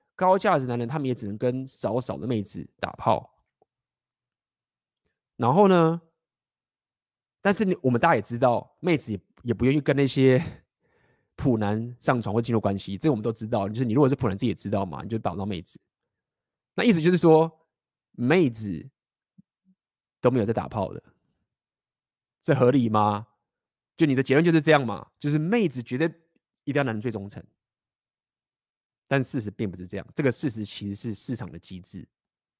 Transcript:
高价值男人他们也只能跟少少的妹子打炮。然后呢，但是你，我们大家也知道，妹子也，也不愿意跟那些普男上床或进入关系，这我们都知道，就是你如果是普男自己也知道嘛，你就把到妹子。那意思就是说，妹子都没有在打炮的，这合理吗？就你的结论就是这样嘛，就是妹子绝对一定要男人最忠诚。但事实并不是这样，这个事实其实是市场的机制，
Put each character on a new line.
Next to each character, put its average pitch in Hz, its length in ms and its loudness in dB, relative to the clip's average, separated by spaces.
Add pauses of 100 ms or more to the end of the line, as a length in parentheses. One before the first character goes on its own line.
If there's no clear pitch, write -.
(140)
高 185 220 2
价 185 220 2
值 131 80 -2
男 120 120 -4
人 120 80 -4
他 143 120 -6
们 139 80 -4
也 127 80 0
只 117 120 -10
能 104 120 -8
跟 131 280 -2
少 117 320 -4
少 104 200 -6
的 85 80 -8
妹 117 160 -2
子 - 260 -12 (100)
打 - 140 -6
炮。 - 500 -4 (1900)
然 120 180 2
后 202 120 6
呢， 170 360 4 (1400)
但 196 140 2
是 220 100 0
你， 185 160 2
我 131 80 0
们 120 100 2
大 170 120 4
家 147 60 4
也 110 40 0
知 120 180 -8
道， 120 420 0
妹 165 180 0
子 - 140 -8
也， 98 80 -6 (240)
也 117 100 -2
不 117 100 -2
愿 131 100 4
意 151 60 0
跟 139 160 0
那 139 100 2
些 131 540 2 (760)
普 123 220 2
男 107 400 -2
上 131 220 0
床 104 140 -6
或 117 60 2
进 120 120 -4
入 110 80 2
关 98 180 -2
系， 98 180 -10
这 160 140 0
我 127 60 2
们 107 60 -8
都 117 100 -4
知 110 140 -10
道， 107 220 -2
就 107 60 -8
是 127 100 -2
你 110 100 -2
如 139 60 4
果 139 80 6
是 131 60 2
普 - 140 -2
男 95 80 -2
自 - 60 -6
己 120 60 0
也 92 60 -2
知 - 160 -10
道 101 140 -2
嘛， 71 180 -10
你 - 60 -12
就 110 100 -4
把 98 160 -6
到 98 100 -8
妹 95 160 -6
子。 - 200 -20 (960)
那 - 100 0
意 233 80 6
思 165 80 4
就 165 100 4
是 180 80 4
说， 160 320 6 (600)
妹 143 360 2
子 110 400 -8 (1300)
都 127 100 2
没 127 80 0
有 104 80 0
在 113 60 -2
打 90 160 -4
炮 104 240 -6
的， - 100 -16 (1400)
这 160 140 0
合 123 160 6
理 131 180 2
吗？ 107 380 0 (680)
就 165 100 2
你 139 80 2
的 135 80 0
结 165 120 0
论 170 100 4
就 170 80 4
是 160 80 4
这 151 120 2
样 143 120 4
嘛， 101 220 -8 (120)
就 147 100 -4
是 151 100 0
妹 190 300 0
子 123 140 -8
绝 123 160 -6
对 160 80 0 (580)
一 143 80 -6
定 143 80 0
要 139 40 0
男 117 100 -2
人 107 60 -6
最 117 100 -6
忠 101 180 -10
诚。 - 140 -16 (1600)
但 135 160 0
事 127 180 -4
实 104 100 -8
并 104 200 -6
不 87 60 -14
是 90 100 -14
这 98 120 -10
样， - 160 -12
这 156 80 -4
个 131 100 2
事 - 160 -4
实 107 160 -8
其 101 240 -10
实 101 60 -6
是 107 200 -10
市 120 220 -10
场 101 160 -12
的 82 60 -18
机 92 220 -16
制， - 280 -18 (520)